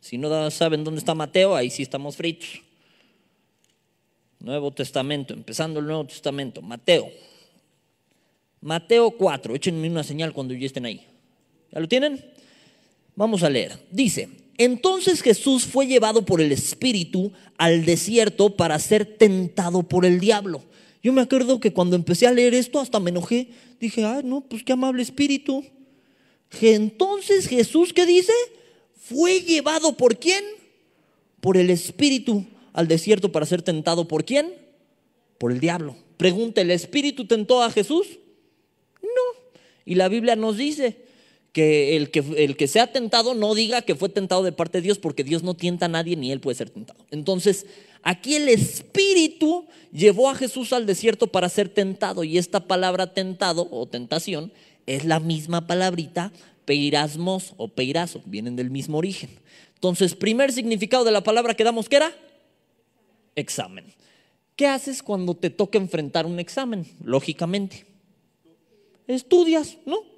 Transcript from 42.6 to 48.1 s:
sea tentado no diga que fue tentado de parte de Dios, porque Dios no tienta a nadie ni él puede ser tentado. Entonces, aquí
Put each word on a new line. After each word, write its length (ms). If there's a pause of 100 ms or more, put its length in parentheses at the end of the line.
sea 240
tentado 420
no 220
diga 260
que 140
fue 140
tentado 340
de 80
parte 260
de 60
Dios, 160
porque 240
Dios 180
no 140
tienta 320
a 20
nadie 260
ni 160
él 80
puede 140
ser 160
tentado. 400
Entonces, 560 (380)
aquí 320